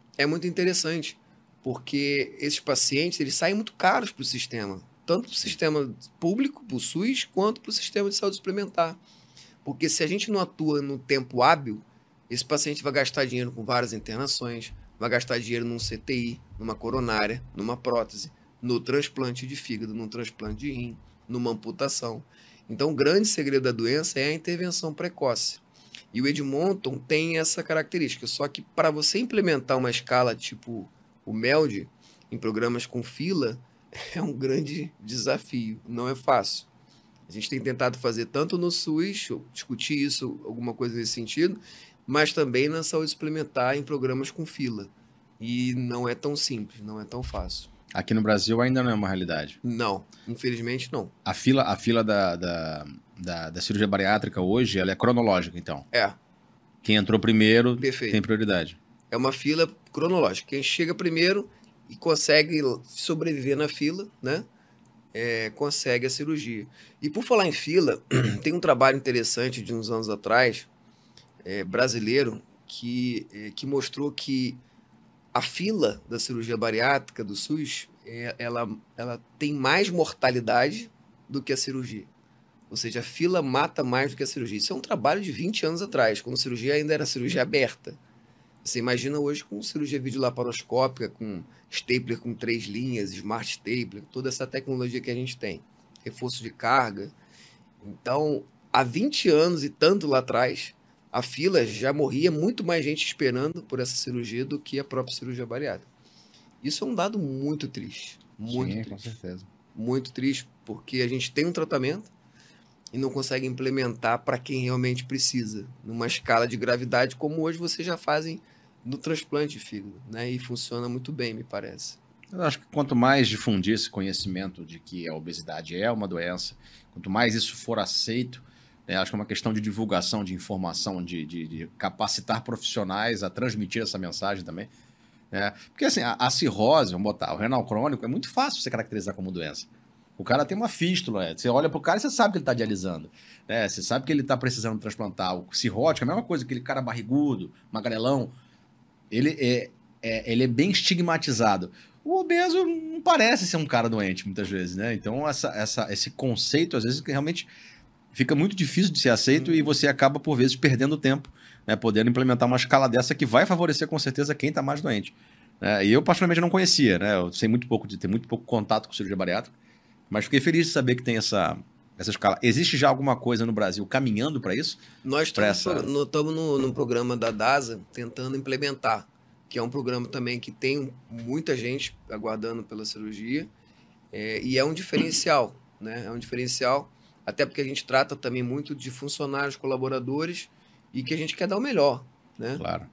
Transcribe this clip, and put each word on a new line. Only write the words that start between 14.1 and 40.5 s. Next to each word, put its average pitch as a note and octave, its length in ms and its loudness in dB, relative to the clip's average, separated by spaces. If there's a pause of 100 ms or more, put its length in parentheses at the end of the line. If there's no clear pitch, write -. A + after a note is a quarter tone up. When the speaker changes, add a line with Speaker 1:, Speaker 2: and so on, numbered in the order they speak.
Speaker 1:
vai A2+ 140 -2
gastar A#2+ 300 0
dinheiro A#2 240 -2
num A#2 160 -4
C A2 180 -4
T C3 160 -4
I, A#2 260 -4 (160)
numa A2 200 -8
coronária, A2+ 640 0 (140)
numa A2+ 200 -4
prótese, A#2 540 -4 (320)
no A#2+ 160 0
transplante C3 720 -2
de C#3 80 -10
fígado, A2 360 -8
num A2+ 140 -8
transplante A2 540 -8
de C#3+ 100 -6
rim, A#2+ 260 -8 (320)
numa A#2+ 220 -2
amputação. A#2 720 -4 (480)
Então, C#3 220 0
o - 20 -2
grande D#3+ 320 6
segredo C#3 380 2
da B2+ 80 4
doença B2 480 0
é C#3 80 2
a D3+ 40 2
intervenção E3+ 600 -4
precoce. D3+ 640 -2 (540)
E A#2 100 0
o C3+ 60 2
Edmonton C#3+ 680 0
tem D#3+ 420 0
essa D#3+ 220 0
característica, D#3 680 -2
só - 180 -2
que C#3 160 -8 (120)
pra D#3+ 140 6
você D3+ 300 2
implementar F3 580 2
uma B2+ 140 2
escala B2 440 2
tipo A2 540 -10 (380)
o A2+ 60 -6
meld A#2 560 2 (420)
em A#2 80 -8
programas A#2 480 0
com B2 160 -6
fila, C3+ 580 -2 (260)
<laughs> - 280 -14
é E3 80 -4
um D3+ 100 -2
grande C#3+ 680 -4
desafio, A#2 880 -4
não A#2+ 200 -4
é C3+ 60 -2
fácil. B2+ 540 0 (600)
A - 40 -20
gente G#2 180 -8
tem C3+ 100 -4
tentado B2 380 0
fazer A#2 280 -2
tanto D#3 300 -2
no F3 140 0
sus, F3 580 -2 (240)
discutir - 460 -4
isso, C#3 460 -2
alguma A#2 280 -6